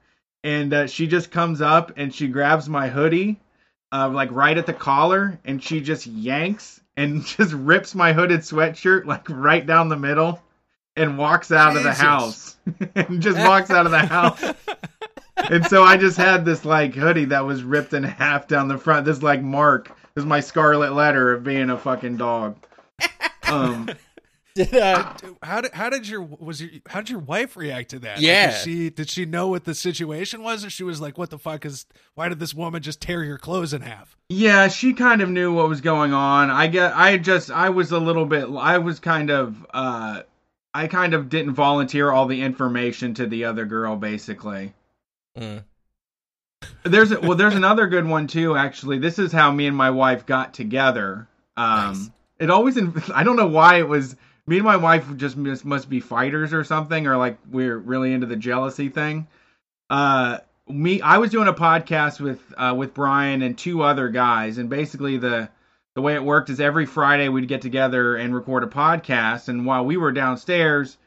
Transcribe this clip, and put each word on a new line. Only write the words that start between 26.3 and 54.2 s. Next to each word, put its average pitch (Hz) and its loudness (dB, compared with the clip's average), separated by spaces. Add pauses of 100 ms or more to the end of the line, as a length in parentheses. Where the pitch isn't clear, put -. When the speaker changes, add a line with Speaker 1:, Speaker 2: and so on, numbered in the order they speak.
Speaker 2:
your, 165 -14 (160)
how 196 -10
did 214 -14
your 240 -10
wife 180 -6
react 131 -10
to 131 -16
that? 110 -10
Like, 135 -4
Speaker 3:
Yeah. 180 4
Speaker 2:
was 107 -2
she, 170 -4
did 151 -10
she 180 -6
know 175 -4
what 180 -6
the 160 -8
situation 175 -8
was? 226 -8
Or 202 -14
she 185 -12
was 165 -8
like, 147 -12
"What 175 -8
the 156 -16
fuck 156 -12
is, 139 -12 (280)
why 165 -6
did 165 -8
this 160 -8
woman 165 -8
just 147 -12
tear 175 -6
your 147 -10
clothes 170 -6
in 143 -6
half?" 107 -18 (140)
Speaker 1:
Yeah, 196 6
she 247 0
kind 240 4
of 185 0
knew 180 0
what 165 2
was 151 -4
going 151 0
on. 139 4
I 147 2
get, 175 2
I 190 6
just, 175 0
I 170 0
was 175 0
a 170 0
little 165 0
bit, 143 0
I 143 0
was 170 -2
kind 156 -2
of, 123 -2
uh, 113 -6 (520)
I 156 -6
kind 180 0
of 147 -2
didn't 147 -2
volunteer 143 2
all 135 4
the 127 -4
information 123 -4
to 120 -4
the 113 -4
other 113 -4
girl, 110 -4
basically. 104 -10 (640)
Speaker 3:
Mm. 107 -14 (1160)
Speaker 1:
There's 208 6
a, 208 0
well, 175 2
there's 202 4
another 202 4
good 175 0
one 156 -2
too, 165 0
actually. 139 -4
This 165 -2
is 180 -2
how 151 4
me 143 0
and 139 -2
my 131 2
wife 131 0
got 131 -2
together. 113 -2 (300)
Um, 107 0
Speaker 3:
Nice. 98 -10 (300)
Speaker 1:
it 160 0
always, 240 4
in-, 180 -2 (100)
<laughs> - -10
I 143 2
don't 240 2
know 220 4
why 165 8
it 160 2
was 139 -2 (320)